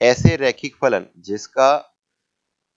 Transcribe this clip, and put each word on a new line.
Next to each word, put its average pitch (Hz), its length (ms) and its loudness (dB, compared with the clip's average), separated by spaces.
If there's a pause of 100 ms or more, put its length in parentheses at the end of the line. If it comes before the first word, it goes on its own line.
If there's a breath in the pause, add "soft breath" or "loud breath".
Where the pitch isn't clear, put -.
ऐसे 127 340 2
रैखिक 135 400 -6
फलन 104 300 -2 (140)
जिसका 104 500 -2 (1080)